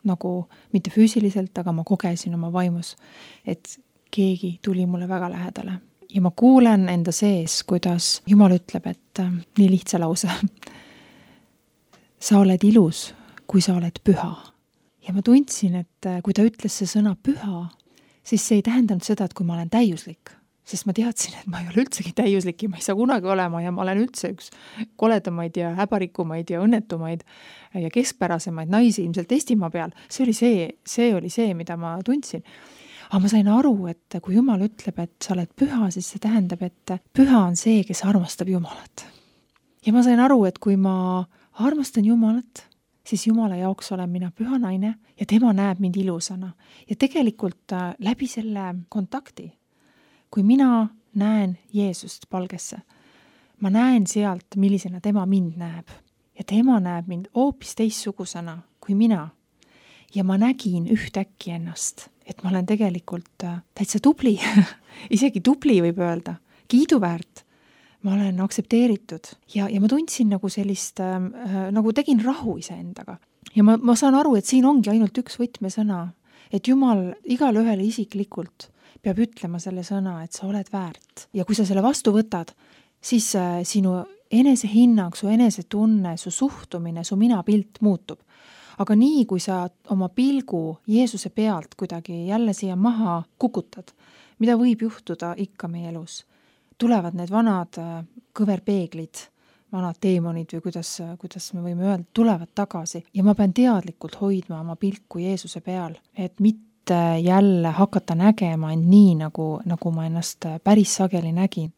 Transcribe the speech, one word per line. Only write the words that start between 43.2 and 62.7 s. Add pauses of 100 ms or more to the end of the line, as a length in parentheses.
Jumala
jaoks
olen
mina
püha
naine (240)
ja
tema
näeb
mind
ilusana. (340)
Ja
tegelikult,
äh,
läbi
selle (180)
kontakti, (840)
kui
mina (280)
näen (160)
Jeesust
palgesse, (840)
ma
näen
sealt,
millisena
tema
mind
näeb. (480)
Ja
tema
näeb
mind
hoopis
teistsugusena (260)
kui
mina. (880)
Ja
ma
nägin
ühtäkki
ennast, (180)
et
ma
olen
tegelikult,